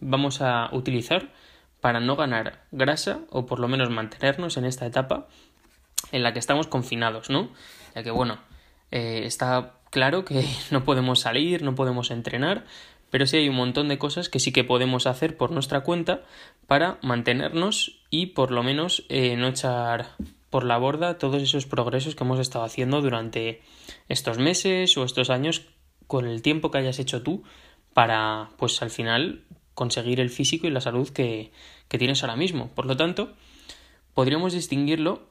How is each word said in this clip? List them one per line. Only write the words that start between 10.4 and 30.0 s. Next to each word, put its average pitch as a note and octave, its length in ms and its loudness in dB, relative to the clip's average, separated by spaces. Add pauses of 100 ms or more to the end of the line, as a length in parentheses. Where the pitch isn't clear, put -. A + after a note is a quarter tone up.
<laughs> - 120 -12
no C3+ 140 2
podemos B2+ 360 4
salir, D3+ 420 2
no C3+ 120 0
podemos B2+ 360 0
entrenar, B2+ 540 -2 (460)
pero C3 160 2
sí D#3+ 120 4
hay D3 100 4
un C3+ 80 0
montón B2+ 320 0
de C#3 100 0
cosas D3 300 -4
que C3 100 -2
sí C3+ 140 0
que B2+ 120 4
podemos B2+ 420 2
hacer D#3 300 0
por B2+ 140 0
nuestra C#3+ 300 -2
cuenta F3 420 0 (440)
para D#3 360 4
mantenernos C3+ 1080 0
y E3+ 160 0
por C3+ 240 0
lo A#2+ 120 2
menos, D3 460 0
eh, B2+ 280 2
no B2 120 2
echar A#2+ 600 -2 (400)
por B2+ 140 2
la A#2+ 140 4
borda D#3 400 0
todos C#3 240 0
esos C3+ 240 0
progresos B2+ 480 0
que - 100 -4
hemos C3 160 2
estado B2+ 240 -2
haciendo C3 360 0
durante A2+ 600 -4 (460)
estos A#2+ 300 -2
meses F#3 580 2
o C3 80 0
estos B2+ 260 0
años C#3 320 0 (460)
con B2+ 180 0
el A#2 160 -4
tiempo D#3 300 0
que C#3+ 60 0
hayas C3 200 0
hecho C3 240 -4
tú F3 220 -4 (500)
para, A2 640 2
pues, - 260 -2
al A2+ 80 -4
final A#2 540 -2 (300)
conseguir B2 460 -2